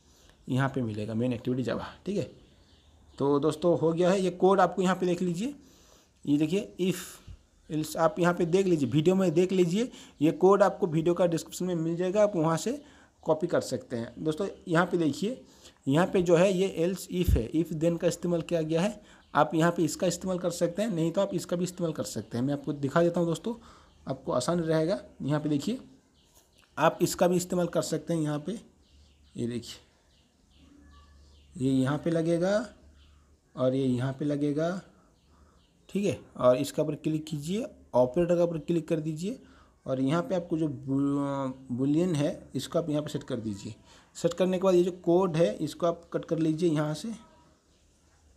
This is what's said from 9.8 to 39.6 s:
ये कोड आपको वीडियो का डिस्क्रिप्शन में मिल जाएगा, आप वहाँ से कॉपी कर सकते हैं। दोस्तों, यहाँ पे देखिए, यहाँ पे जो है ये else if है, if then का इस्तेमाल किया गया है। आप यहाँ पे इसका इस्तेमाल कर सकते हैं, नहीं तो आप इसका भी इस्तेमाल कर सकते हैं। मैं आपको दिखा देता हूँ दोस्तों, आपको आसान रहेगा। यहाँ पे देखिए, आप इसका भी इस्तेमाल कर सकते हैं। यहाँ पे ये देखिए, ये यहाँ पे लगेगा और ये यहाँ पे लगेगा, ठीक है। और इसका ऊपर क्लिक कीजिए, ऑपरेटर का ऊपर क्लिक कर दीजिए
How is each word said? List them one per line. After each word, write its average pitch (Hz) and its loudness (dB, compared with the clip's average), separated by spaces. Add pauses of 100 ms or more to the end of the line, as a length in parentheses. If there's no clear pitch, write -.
ये 151 6
कोड 190 6
आपको 185 2
वीडियो 165 2
का 185 2
डिस्क्रिप्शन 165 -4
में 180 -2
मिल 160 -2
जाएगा, 185 0
आप 202 2
वहाँ 160 2
से 254 -4 (420)
कॉपी 160 0
कर 147 2
सकते 123 -8
हैं। 117 -8
दोस्तों, 151 -2 (200)
यहाँ 175 4
पे 180 -2
देखिए, 175 -2 (480)
यहाँ 160 4
पे 190 0
जो 170 6
है 190 6
ये 185 0
else 180 -2
if 180 0
है, 120 2
if 165 0
then 170 0
का 175 0
इस्तेमाल 170 -2
किया 165 -2
गया 160 0
है। 214 -2 (340)
आप 151 2
यहाँ 165 4
पे 170 -2
इसका 165 -2
इस्तेमाल 180 -2
कर 175 -2
सकते 175 -2
हैं, 233 -2
नहीं 165 0
तो 196 -2
आप 196 -2
इसका 175 -4
भी 180 -2
इस्तेमाल 170 -4
कर 110 -6
सकते - -8
हैं। 123 -2
मैं 143 0
आपको 143 -6
दिखा 143 0
देता 170 2
हूँ 170 0
दोस्तों, 190 -4 (520)
आपको - -6
आसान 175 0
रहेगा। 160 0 (240)
यहाँ 147 -2
पे 151 -6
देखिए, 151 -2 (1000)
आप 160 2
इसका 175 2
भी 180 2
इस्तेमाल 175 0
कर 170 -2
सकते 165 -4
हैं। 160 -2
यहाँ 147 -2
पे 185 -8 (800)
ये 120 -4
देखिए, 117 -8 (1800)
ये 131 0
यहाँ 131 2
पे 165 -2
लगेगा 170 2 (1000)
और 131 0
ये 135 0
यहाँ 127 0
पे 139 -6
लगेगा, 147 -2 (1080)
ठीक 202 -2
है। 160 0 (200)
और 127 6
इसका 143 -2
ऊपर 151 -2
क्लिक 156 -2
कीजिए, 170 -6 (280)
ऑपरेटर 165 4
का 175 4
ऊपर 170 -2
क्लिक 165 -2
कर 165 0
दीजिए 160 -6 (460)